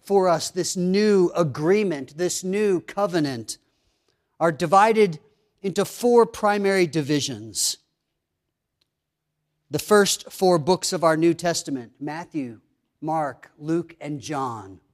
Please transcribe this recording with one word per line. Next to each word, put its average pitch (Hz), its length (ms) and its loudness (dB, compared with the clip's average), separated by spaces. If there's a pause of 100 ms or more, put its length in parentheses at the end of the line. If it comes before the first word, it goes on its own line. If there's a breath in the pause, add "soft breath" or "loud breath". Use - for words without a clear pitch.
for 190 240 2
us 165 220 0
this - 260 -4
new 185 600 2
agreement, 160 840 0
this 175 260 -4
new 190 380 0
covenant, 151 760 -4 (800)
are 165 120 2
divided 196 680 4 (420)
into 196 240 -2
four 240 400 4
primary 202 640 2
divisions. 131 880 -4 (1900)
The 147 100 -4
first - 520 2
four 180 260 2
books 165 340 -2
of 175 120 -2
our 160 120 4
New 165 200 2
Testament, 151 640 -6
Matthew, 147 640 -10 (380)
Mark, 151 600 -6
Luke, 165 420 -4
and 151 180 -8
John, 113 600 -8 (120)